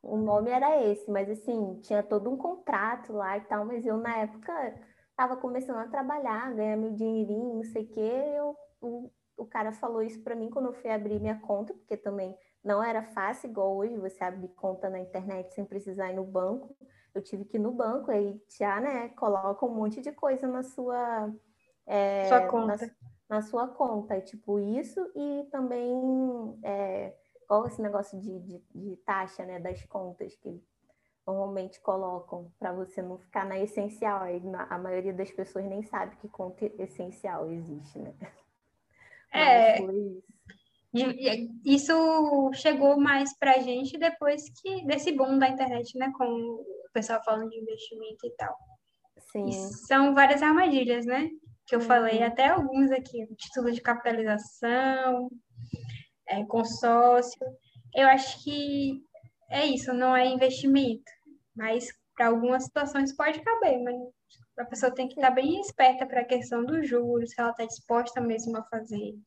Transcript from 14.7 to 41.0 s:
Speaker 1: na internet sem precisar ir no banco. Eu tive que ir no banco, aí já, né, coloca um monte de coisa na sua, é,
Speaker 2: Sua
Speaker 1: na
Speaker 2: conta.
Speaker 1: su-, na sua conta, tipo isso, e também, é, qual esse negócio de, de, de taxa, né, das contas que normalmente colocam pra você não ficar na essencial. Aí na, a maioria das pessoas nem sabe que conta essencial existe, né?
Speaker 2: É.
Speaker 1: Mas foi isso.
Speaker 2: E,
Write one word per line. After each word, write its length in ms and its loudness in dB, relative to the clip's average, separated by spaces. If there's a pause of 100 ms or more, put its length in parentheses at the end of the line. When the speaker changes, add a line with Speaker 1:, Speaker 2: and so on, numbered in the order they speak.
Speaker 1:
na 100 -8
internet 540 -10
sem 120 -8
precisar 460 -8
ir 40 -6
no 80 -6
banco. 520 -4 (380)
Eu 80 -6
tive 240 -10
que 120 -6
ir 20 0
no 120 -2
banco, 380 -4
aí 320 -2 (160)
já, 220 0
né, 300 -4
coloca 560 -2
um 80 -4
monte 280 -4
de 100 -8
coisa 360 -2
na 160 -4
sua, 680 -4 (540)
é, 400 0
Speaker 2:
Sua 140 6
Speaker 1:
na 80 2
Speaker 2:
conta. 300 0
Speaker 1:
su-, 180 -10 (340)
na 120 -2
sua 260 -4
conta, 520 -2
tipo 400 -4
isso, 400 -4 (160)
e 360 -4
também, 420 -2 (680)
é, 500 -4 (340)
qual 200 2
esse 140 -10
negócio 380 -6
de, 200 -10
de, 240 -16 (100)
de 240 -12
taxa, 480 -6
né, 140 -10
das 260 -8
contas 520 -10
que 220 -14 (680)
normalmente 540 -6
colocam 800 -6
pra 140 -6
você 280 -8
não 160 -10
ficar 280 -8
na 120 -8
essencial. 640 -4
Aí 200 -6
na, 220 -8
a 140 -8
maioria 360 -4
das 180 -6
pessoas 340 -6
nem 180 -6
sabe 340 -6
que 100 -18
conta 380 -8 (120)
essencial 720 -8
existe, 500 -12
né? 140 -14 (1160)
Speaker 2:
É. 400 10
Speaker 1:
Mas 140 2
foi 120 -4
isso. 360 -6 (600)
Speaker 2:
E, 80 2 (640)